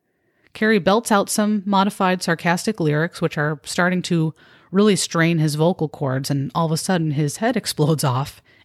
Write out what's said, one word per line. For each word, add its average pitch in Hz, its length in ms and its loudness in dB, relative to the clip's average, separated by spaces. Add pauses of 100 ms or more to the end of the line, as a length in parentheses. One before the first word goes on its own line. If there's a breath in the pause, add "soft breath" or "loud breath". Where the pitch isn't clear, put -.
(540)
Carrey 214 280 2
belts 208 280 2
out 202 180 2
some 208 380 0
modified, 196 560 2
sarcastic 170 560 -2
lyrics, 156 420 0
which 160 160 -2
are 151 280 -2
starting 180 380 0
to 160 320 0 (360 soft breath)
really 202 240 4
strain 165 440 0
his 151 180 2
vocal 156 320 0
cords, 135 420 -4
and 143 240 -2
all 165 120 0
of 156 60 -2
a 160 40 -2
sudden 165 340 0
his 143 280 -2
head 233 180 0
<laughs> - 20 0
explodes 156 460 -2
off 131 360 -4 (240 soft breath)